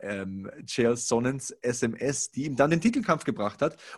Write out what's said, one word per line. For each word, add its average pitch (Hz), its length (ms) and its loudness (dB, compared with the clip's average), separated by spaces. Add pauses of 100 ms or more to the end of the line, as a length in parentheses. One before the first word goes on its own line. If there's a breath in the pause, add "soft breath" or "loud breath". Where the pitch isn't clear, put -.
ähm, 98 500 -6 (140)
Chael 120 320 2
Sonnens 123 540 -2 (100)
S 123 220 -2
M 117 120 2
S, 131 360 -2
die 135 160 -4
ihm 139 100 -4
dann 143 140 6
den 165 100 4
Titelkampf 220 440 2
gebracht 104 360 -2
hat. 156 160 0 (220 loud breath)